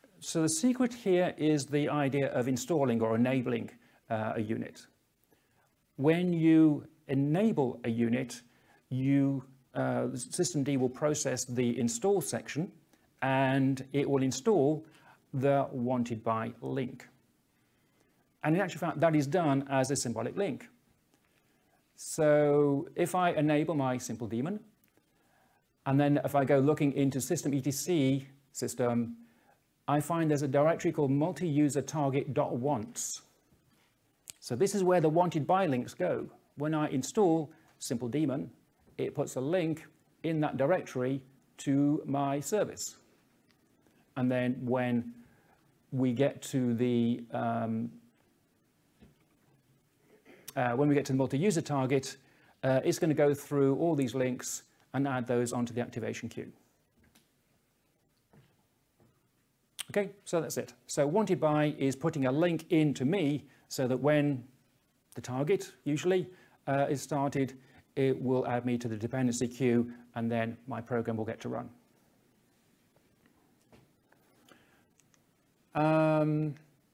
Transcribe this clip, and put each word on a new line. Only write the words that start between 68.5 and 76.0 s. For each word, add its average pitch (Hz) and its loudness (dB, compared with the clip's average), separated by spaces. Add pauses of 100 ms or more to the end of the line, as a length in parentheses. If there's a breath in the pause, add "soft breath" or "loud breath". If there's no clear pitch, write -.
me 123 0
to 120 -4
the 110 -4
dependency 120 0
queue 120 2 (240 loud breath)
and 117 -4
then 117 -2 (100)
my 117 -8
program 117 -4
will 110 -4
get 107 -8
to 120 -8
run. 120 -8 (4000 soft breath)
Um, 156 2 (380)